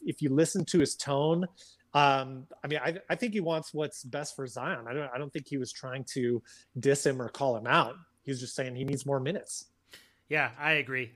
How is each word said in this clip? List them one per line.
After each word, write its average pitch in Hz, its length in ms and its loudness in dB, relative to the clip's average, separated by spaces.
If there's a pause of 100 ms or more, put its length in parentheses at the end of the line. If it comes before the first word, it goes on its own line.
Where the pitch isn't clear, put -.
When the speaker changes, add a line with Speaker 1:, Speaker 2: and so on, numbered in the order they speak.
Speaker 1:
if - 160 -2
you 143 80 4
listen 160 360 4
to 180 120 4
his 143 160 4
tone, 156 520 2 (480)
um, 135 520 4 (160)
I 139 60 -6
mean, 147 100 -2
I, 160 200 -2 (100)
I 175 80 0
think 233 160 -2
he 214 80 0
wants 160 340 -2
what's 147 300 -4
best 143 320 -8
for 135 100 -6
Zion. 123 400 -6
I 117 60 -6
don't, 143 200 -4
I 127 60 -6
don't 143 140 -8
think 143 160 -8
he 143 80 -4
was 127 160 -4
trying 131 400 -8
to 120 280 0 (380)
diss 139 260 4
him 131 160 2
or 117 80 -4
call 131 280 0
him 110 100 -6
out. 139 300 4 (260)
He 139 80 -8
was 131 80 -4
just 123 160 -10
saying 127 220 -4
he 131 80 -4
needs 127 200 -2
more 139 140 0
minutes. - 460 -6 (640)
Speaker 2:
Yeah, 147 220 0 (100)
I 156 140 2
agree. 127 400 -2